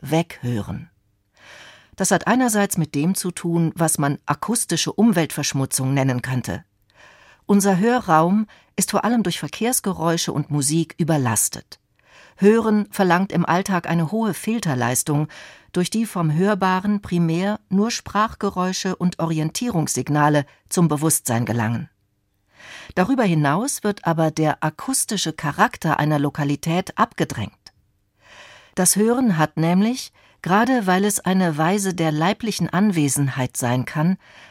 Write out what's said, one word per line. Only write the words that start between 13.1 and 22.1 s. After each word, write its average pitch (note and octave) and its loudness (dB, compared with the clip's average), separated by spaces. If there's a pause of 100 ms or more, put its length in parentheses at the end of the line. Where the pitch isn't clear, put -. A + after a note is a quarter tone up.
im E3+ 2
Alltag F3+ -2
eine E3 0
hohe A3 0
Filterleistung, D3+ -2 (440)
durch F3+ 0
die A3 -2
vom E3 -2
Hörbaren F#3+ 0
primär F3 0 (100)
nur G3+ 0
Sprachgeräusche F#3+ -4
und F3 -2
Orientierungssignale D3+ 0 (220)
zum E3+ 2
Bewusstsein C#3+ 0
gelangen. A#2 -2 (1080)